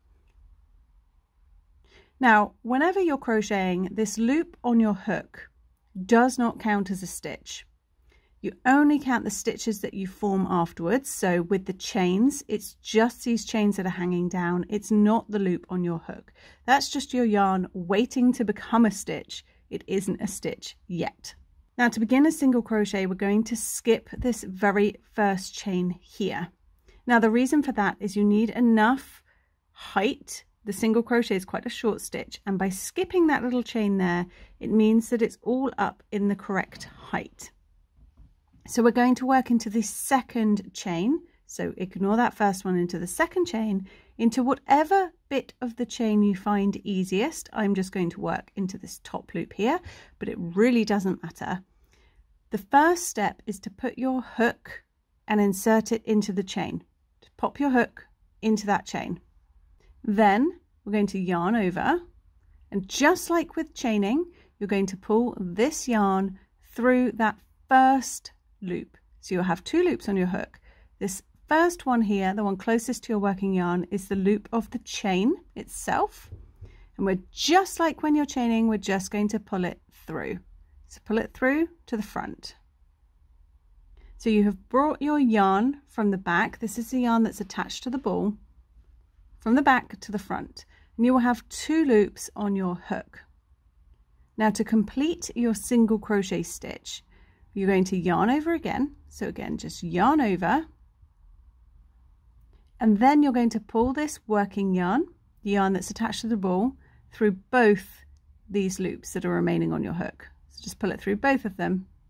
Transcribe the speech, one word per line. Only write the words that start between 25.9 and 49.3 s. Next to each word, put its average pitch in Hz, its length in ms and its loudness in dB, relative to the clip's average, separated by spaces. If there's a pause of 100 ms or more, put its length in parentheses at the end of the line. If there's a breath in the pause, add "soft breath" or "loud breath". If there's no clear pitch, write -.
here. - 480 -6 (580 soft breath)
Now, 240 120 6
the 220 120 4
reason 254 320 4
for 269 100 -2
that 202 280 -2
is 196 160 -6
you 208 80 2
need 208 260 4
enough 233 720 2 (500)
height. - 720 -6 (200)
The 202 80 -8
single 220 300 2
crochet 233 340 0
is 190 80 -4
quite - 220 -8
a 240 40 -8
short 214 300 -4
stitch, - 460 -12
and 196 120 -2
by 190 120 -2
skipping 359 580 0
that 294 140 0
little 247 200 -2
chain 208 360 0
there, 180 280 0 (320 soft breath)
it - 120 -8
means 220 400 4
that 233 120 0
it's - 200 -4
all 254 360 -2
up - 320 -4
in 202 180 -2
the 202 60 2
correct - 500 -6
height. - 680 -12 (1120)
So - 160 0
we're 233 80 8
going 247 260 4
to 254 100 -6
work 262 260 2
into 226 180 0
the 220 120 -2
second 214 920 -2
chain. 202 460 -2 (260 soft breath)
So 175 300 -8
ignore 190 400 -2
that 240 180 2
first 196 300 0
one, 185 120 0
into 175 220 -2
the 175 80 -6
second 330 400 -2
chain, 214 420 -4 (300 loud breath)
into 226 240 2
whatever 311 720 2 (160)
bit - 320 -4
of 233 160 -8
the 240 100 -4
chain 214 380 2
you 202 100 2
find 202 440 0
easiest. 190 760 -4
I'm 202 240 0
just 190 160 -4
going 180 180 -2
to - 100 -14
work - 360 -6
into 190 200 -6
this - 280 -16
top - 300 -12